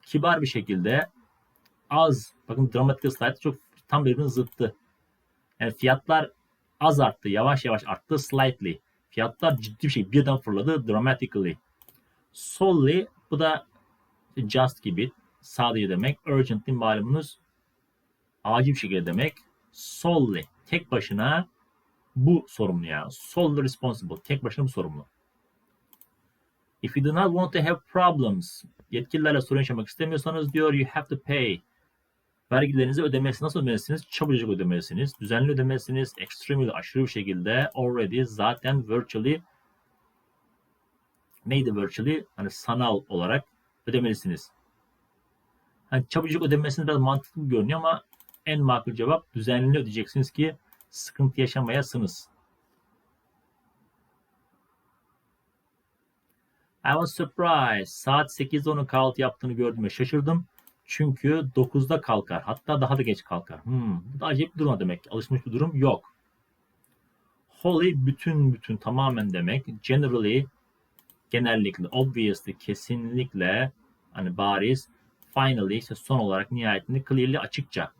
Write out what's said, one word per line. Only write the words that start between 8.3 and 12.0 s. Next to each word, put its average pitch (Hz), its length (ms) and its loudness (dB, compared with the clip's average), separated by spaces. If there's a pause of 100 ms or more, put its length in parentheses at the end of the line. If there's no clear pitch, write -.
Fiyatlar 127 480 0
ciddi 110 260 -8
bir 151 60 2
şekilde 104 220 -2
birden 135 260 4
fırladı, 123 500 0
dramatically. 110 680 0 (760)